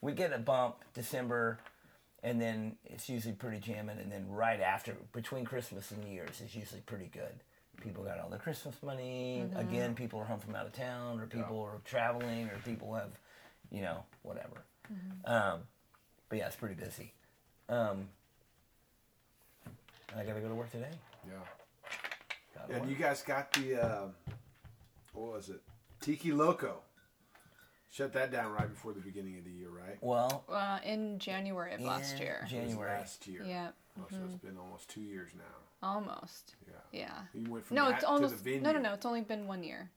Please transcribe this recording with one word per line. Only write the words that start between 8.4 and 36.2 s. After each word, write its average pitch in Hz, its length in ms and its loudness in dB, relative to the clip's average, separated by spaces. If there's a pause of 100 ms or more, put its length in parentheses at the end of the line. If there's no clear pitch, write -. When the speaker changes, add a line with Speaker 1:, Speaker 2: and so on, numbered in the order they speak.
Speaker 1:
Christmas 147 420 -4
money. 127 640 -2
Speaker 2:
Mm-hmm. 123 120 -2
Speaker 1:
Again, 120 360 2
people 113 260 -4
are 107 40 -2
home 107 160 -2
from 104 160 -6
out 107 100 -2
of 113 60 -10
town, 123 480 -4
or 110 120 -6
Speaker 3:
Yeah. 117 100 -2
Speaker 1:
people 110 200 -2
are 104 220 -4
traveling, 117 640 2
or 101 160 -4
people 110 300 -4
have, 104 180 -2 (580)
you 98 120 -4
know, 85 220 -2 (180)
whatever. - 420 -8 (280)
Speaker 2:
Mm-hmm. 185 400 -4
Speaker 1:
Um, 98 280 6 (680)
but 110 100 0
yeah, 95 80 2
it's - 100 -2
pretty 101 180 -4
busy. - 400 -8 (540)
Um, 104 400 2 (2000)
I 107 80 -2
gotta 107 160 -2
go 110 80 -2
to 113 60 0
work 117 180 -4
today. 123 180 -4 (360)
Speaker 3:
Yeah. 92 60 -10 (1200)
Speaker 1:
Gotta - 180 -6
Speaker 3:
And 123 100 2
Speaker 1:
work. 131 80 0
Speaker 3:
you 139 60 0
guys 143 260 4
got 139 300 0
the, 131 240 6
um, 104 380 2 (1000)
what 113 220 -6
was 98 160 -6
it? 95 100 -8 (400)
Tiki 156 320 2
Loco. 147 480 6 (1120)
Shut 135 220 0
that 131 180 6
down 113 200 2
right 107 160 2
before 110 240 -6
the 98 80 -6
beginning 95 380 -6
of 87 60 -12
the 90 60 -10
year, 90 180 -10
right? 90 320 -10
Speaker 1:
Well, 123 480 4
Speaker 2:
Uh, 196 360 2
in 214 340 0
January 190 560 -2
of - 60 -4
last 139 360 0
Speaker 1:
in 135 60 -2
Speaker 2:
year. 78 180 0
Speaker 3:
It - 20 -4
was - 80 -4
Speaker 1:
January. 113 480 0
Speaker 3:
last - 280 -8
year. 180 180 -8
Speaker 2:
Yep. 180 300 -4 (240)
Speaker 3:
Oh, 185 120 -8
so 196 60 -6
it's - 0 - (180)
Speaker 2:
Mm-hmm. 180 140 -10
Speaker 3:
been 92 100 -10
almost 90 320 -12
two 107 100 -10
years 95 360 -8
now. - 520 -8
Speaker 2:
Almost. - 640 -4 (120)